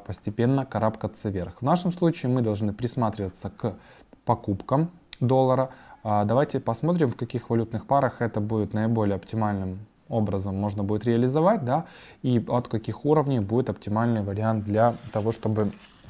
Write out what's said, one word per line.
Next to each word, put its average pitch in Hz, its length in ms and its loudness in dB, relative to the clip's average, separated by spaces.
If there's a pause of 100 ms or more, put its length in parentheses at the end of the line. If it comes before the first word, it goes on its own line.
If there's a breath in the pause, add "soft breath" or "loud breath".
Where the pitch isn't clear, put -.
постепенно 120 580 0
карабкаться 110 640 -2
вверх. 90 300 -4
В - 20 -18
нашем 175 300 2
случае 165 400 0
мы 127 100 2
должны 104 320 0
присматриваться 107 760 -4
к 92 260 -6 (500 loud breath)
покупкам 127 640 0 (320)
доллара. 131 480 4 (340 loud breath)
А, 104 220 2
давайте 131 340 2
посмотрим, 151 520 0
в - 40 -6
каких - 340 -6
валютных 117 360 -2
парах 135 360 2
это 110 200 -2
будет 107 320 -2
наиболее 107 420 0
оптимальным 98 640 -4 (300)
образом 98 460 -2
можно 101 280 -2
будет 104 220 -2
реализовать, 135 580 2
да, 131 220 0 (380 loud breath)
и 123 240 2
от 120 200 0
каких - 380 -4
уровней 143 340 2
будет 110 300 0
оптимальный 110 520 -2
вариант 107 440 -2
для 110 300 4 (180)
того, 110 180 0
чтобы, 107 400 0 (380)